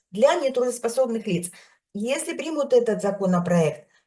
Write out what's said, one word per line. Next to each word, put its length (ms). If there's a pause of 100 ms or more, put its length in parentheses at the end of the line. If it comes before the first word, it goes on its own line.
(100)
для 240
нетрудоспособных 960
лиц. 240 (420)
Если 420
примут 360
этот 300
законопроект, 840 (200)